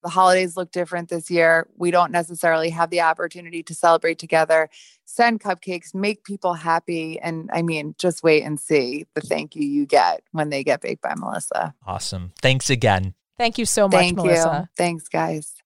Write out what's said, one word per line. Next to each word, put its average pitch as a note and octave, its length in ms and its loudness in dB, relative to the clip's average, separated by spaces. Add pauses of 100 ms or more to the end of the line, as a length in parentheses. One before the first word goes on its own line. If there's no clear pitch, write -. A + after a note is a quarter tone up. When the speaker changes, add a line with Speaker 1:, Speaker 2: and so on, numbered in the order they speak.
Speaker 1:
The E3+ 60 -6
holidays F#3 460 4
look F3+ 160 -8
different F3 380 -6
this E3+ 200 -8
year. E3 460 4
We F3 160 0
don't F3 220 2
necessarily E3 560 0
have E3 200 -2
the F3 120 0
opportunity E3+ 640 -4
to E3 120 -12
celebrate E3 440 2
together. D#3+ 500 2 (340)
Send A#3 380 0
cupcakes, F3+ 520 -8
make G3+ 300 -4
people F#3+ 300 -4
happy. E3 640 -4
And, D#3+ 320 -8
I E3+ 100 -2
mean, D#3 360 -4
just - 260 -2
wait D#3 200 6
and D3+ 140 -6
see C#3+ 480 0 (100)
the D3+ 60 -4
thank D3+ 360 -6
you D3+ 100 -2
you C#3+ 180 -2
get F#2 460 2
when D3+ 180 -4
they C#3 140 -4
get C#3 160 0
Baked - 220 -8
by - 140 -6
Melissa. - 580 -6 (120)
Speaker 2:
Awesome. F#2 460 -8 (100)
Thanks C3 280 2
again. G2+ 460 2 (220)
Speaker 3:
Thank A#3 200 -2
you A#3 80 -2
so G#3 240 2
much, F#3+ 100 4
Speaker 1:
Thank F3+ 200 2
you. F3 40 0
Speaker 3:
Melissa. E3 540 2
Speaker 1:
Thanks, E3+ 320 -4
guys. D#3+ 460 -6 (100)